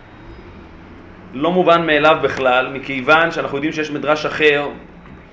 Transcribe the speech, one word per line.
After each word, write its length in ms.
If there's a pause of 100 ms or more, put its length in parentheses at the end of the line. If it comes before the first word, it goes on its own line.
(1300)
לא 180
מובן 340
מאליו 360
בכלל, 460
מכיוון 640
שאנחנו 260
יודעים 160
שיש 180
מדרש 360
אחר, 420 (640)